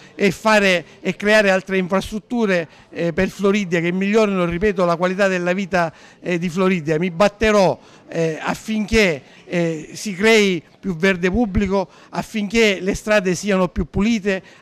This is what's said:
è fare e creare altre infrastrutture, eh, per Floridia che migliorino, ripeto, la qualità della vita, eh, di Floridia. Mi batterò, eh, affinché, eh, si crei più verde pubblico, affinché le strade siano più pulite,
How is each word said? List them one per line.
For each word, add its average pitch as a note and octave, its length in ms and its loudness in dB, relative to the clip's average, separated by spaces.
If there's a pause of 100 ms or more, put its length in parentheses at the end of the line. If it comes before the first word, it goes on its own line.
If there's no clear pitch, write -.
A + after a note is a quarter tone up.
(140)
è G3+ 140 2
fare G3 560 2 (160)
e - 160 -4
creare G#3 320 4
altre F#3+ 300 0
infrastrutture, F#3+ 880 -2 (220)
eh, E3+ 240 -4
per F#3+ 160 0
Floridia G3 500 0
che E3+ 100 -2
migliorino, G3 540 2
ripeto, F3 400 0
la F3 120 2
qualità F#3 320 0
della F3+ 260 -2
vita, F3+ 360 -2 (300)
eh, F3 160 -4
di F3 140 -4
Floridia. E3 480 0
Mi F3+ 120 -2
batterò, G3+ 680 2 (260)
eh, D#3+ 320 -4
affinché, G#3 840 -2 (240)
eh, E3 480 -4
si - 180 -8
crei G3 500 2 (160)
più F#3+ 160 -6
verde F3+ 360 0
pubblico, G3 580 0 (220)
affinché G#3+ 680 0
le F#3+ 140 -2
strade G#3 400 0
siano F#3 340 0
più F3+ 200 -4
pulite, G3 540 0 (200)